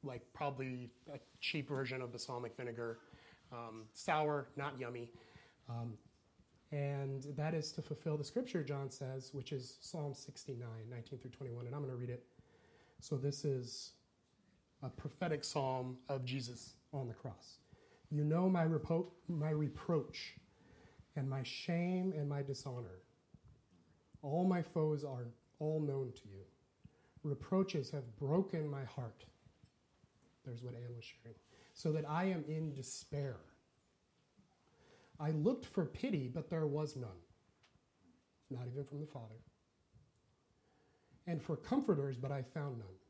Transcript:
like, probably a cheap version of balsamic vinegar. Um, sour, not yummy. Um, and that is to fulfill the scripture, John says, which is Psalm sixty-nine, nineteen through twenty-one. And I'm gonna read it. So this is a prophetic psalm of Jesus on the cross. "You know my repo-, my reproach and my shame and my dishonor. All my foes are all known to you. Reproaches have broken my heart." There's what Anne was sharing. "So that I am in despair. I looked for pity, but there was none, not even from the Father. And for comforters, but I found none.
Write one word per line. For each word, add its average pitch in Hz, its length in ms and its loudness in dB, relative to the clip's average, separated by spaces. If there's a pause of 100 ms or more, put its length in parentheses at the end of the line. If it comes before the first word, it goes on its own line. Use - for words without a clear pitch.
like, 127 180 -6 (120)
probably 131 560 -2 (240)
a 139 60 -8 (200)
cheap - 300 0
version 131 320 0
of 120 100 -4
balsamic 120 460 -4
vinegar. 117 420 -2 (540)
Um, 113 400 -8
sour, 151 640 2
not 139 200 -2
yummy. 120 320 -4 (600)
Um, 117 280 -4 (760)
and 139 500 0 (140)
that 156 160 2
is 156 200 0
to - 80 -6
fulfill 151 360 -2
the 147 80 0
scripture, 247 360 0
John 139 300 -2
says, 131 420 -6
which 139 200 -4
is 127 260 -6
Psalm 147 340 -4
sixty-nine, 117 760 -8
nineteen 120 280 -8
through 123 140 -10
twenty-one. 120 340 -6
And 120 80 -4
I'm 143 80 -2
gonna 127 140 -2
read 123 140 -4
it. - 160 -6 (760)
So - 160 0
this 139 300 0
is 127 480 -2 (920)
a 131 60 -2
prophetic 156 560 0
psalm 131 520 2 (120)
of 135 160 0
Jesus 123 480 -4 (180)
on 135 160 -2
the 117 60 -4
cross. - 460 -10 (520)
"You 147 120 4
know 165 260 6
my 170 160 8
repo-, 165 420 4 (200)
my 156 220 2
reproach 151 880 2 (800)
and 135 140 2
my 135 140 0
shame 180 720 2
and 147 140 0
my 143 140 0
dishonor. 123 560 -4 (1200)
All 156 240 2
my 180 160 6
foes 156 420 2
are 123 240 -4 (320)
all 156 200 2
known 135 340 0
to - 160 -16
you. 98 120 -14 (840)
Reproaches 156 680 4
have 123 260 -4
broken 156 520 4
my 135 160 -2
heart." - 400 -6 (1200)
There's 120 180 -8
what 123 120 -6
Anne 120 200 -8
was 117 100 -10
sharing. - 300 -16 (380)
"So - 200 2
that 151 160 2
I 170 160 4
am 175 220 4
in 156 260 0
despair. 135 640 -4 (1800)
I 151 120 4
looked 156 340 4
for 175 200 2
pity, 160 420 0
but 151 220 -4
there 160 180 2
was 147 280 0
none, 107 260 -6 (1300)
not 123 180 -6
even 131 160 -4
from 143 160 -8
the 147 80 -6
Father. 113 280 -12 (1900)
And 165 140 0
for 156 140 0
comforters, 139 640 4
but 135 140 -2
I 139 100 0
found 143 360 -4
none. 107 100 -8 (220)